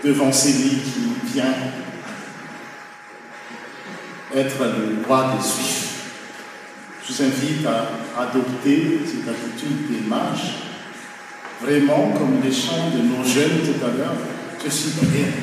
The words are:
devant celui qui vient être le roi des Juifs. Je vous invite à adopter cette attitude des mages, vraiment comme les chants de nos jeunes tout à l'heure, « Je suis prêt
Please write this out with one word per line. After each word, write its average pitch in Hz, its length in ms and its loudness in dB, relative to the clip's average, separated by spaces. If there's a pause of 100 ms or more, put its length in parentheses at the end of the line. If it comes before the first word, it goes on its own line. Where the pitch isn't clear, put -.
devant 143 280 6
celui 135 380 4
qui 117 440 0 (200)
vient 131 220 2 (2750)
être - 240 2
le 107 460 0
roi 131 300 4
des 101 80 0
Juifs. 87 440 0 (1160)
Je 131 80 -8
vous 139 100 2
invite 147 420 2
à 113 580 -2
adopter 139 840 4
cette - 220 -4
attitude - 600 -4
des 107 180 0
mages, 110 480 0 (1040)
vraiment 143 560 4
comme 131 240 4
les 131 100 2
chants 135 440 0
de 117 60 4
nos 123 220 2
jeunes 156 420 4
tout 135 200 0
à 120 120 2
l'heure, « - 180 0 (480)
Je 151 60 -2
suis - 220 0
prêt - 400 4 (120)